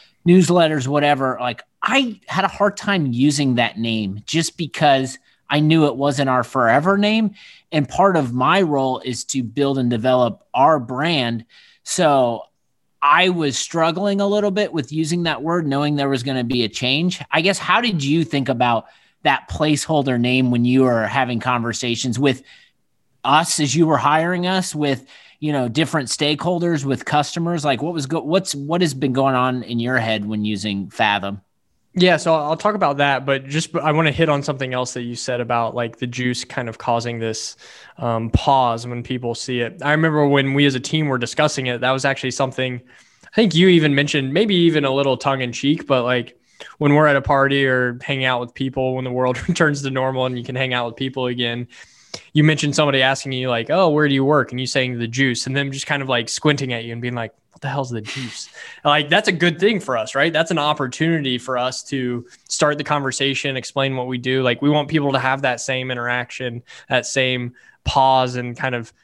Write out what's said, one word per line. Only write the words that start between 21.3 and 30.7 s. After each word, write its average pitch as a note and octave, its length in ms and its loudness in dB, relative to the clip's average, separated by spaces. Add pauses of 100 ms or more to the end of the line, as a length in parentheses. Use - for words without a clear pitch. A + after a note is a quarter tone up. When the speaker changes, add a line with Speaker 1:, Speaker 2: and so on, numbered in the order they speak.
Speaker 1:
conversations A#2 800 -2
with C3+ 240 0 (800)
us D#3 380 2
as C#3 160 0
you E3 100 4
were D3+ 120 4
hiring E3 480 0
us, F#3 280 -2
with C#3+ 300 -2 (380)
you D3+ 80 -2
know, C3+ 160 0
different C#3 420 -2
stakeholders D#3+ 760 -2
with C#3 200 -4
customers? E3 600 -2
Like, C#3 180 -2
what E3 100 -4
was D3+ 140 -6
go-, D3+ 160 -4
what's, E3 320 -2
what D3 260 -2
has D#3 140 0
been C3+ 180 -2
going C3+ 220 2
on B2+ 300 0
in A#2 160 -4
your B2 180 0
head A2 260 -2
when G#2+ 200 -4
using G2 440 -4